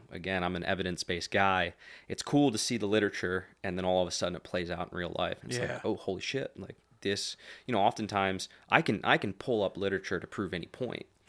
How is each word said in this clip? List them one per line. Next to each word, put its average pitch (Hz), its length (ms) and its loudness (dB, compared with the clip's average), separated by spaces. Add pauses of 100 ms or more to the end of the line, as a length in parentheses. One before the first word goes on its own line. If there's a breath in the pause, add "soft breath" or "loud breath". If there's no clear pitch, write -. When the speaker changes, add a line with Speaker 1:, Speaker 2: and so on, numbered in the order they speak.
(120)
Speaker 1:
again, 92 320 -2
I'm 90 140 0
an 87 80 -4
evidence-based 90 680 -2
guy. 95 420 4 (360 loud breath)
It's - 120 -6
cool 143 300 4
to 110 60 -2
see - 180 0
the 107 120 0
literature 98 580 2 (180)
and 92 140 -2
then 92 80 -2
all 92 160 6
of 90 80 2
a - 20 -6
sudden 90 240 -2
it 78 80 -12
plays 87 260 -4
out 85 220 -6
in 85 60 -8
real 87 200 -4
life. 87 240 0
And - 100 -10
it's 123 100 -2
Speaker 2:
Yeah. 123 140 -2
Speaker 1:
like, - 100 -10
"Oh, 104 100 0
holy 92 260 -6
shit." - 380 -4
Like 95 160 -12 (260)
this, - 360 -2 (280 loud breath)
you 131 80 -4
know, 107 60 2
oftentimes 98 720 0 (200 loud breath)
I 139 120 6
can, 117 240 0
I 135 120 6
can 110 140 -2
pull 110 320 0
up 90 140 0
literature 95 420 0
to - 80 -10
prove 95 260 -4
any 87 140 -6
point. - 380 -8 (240)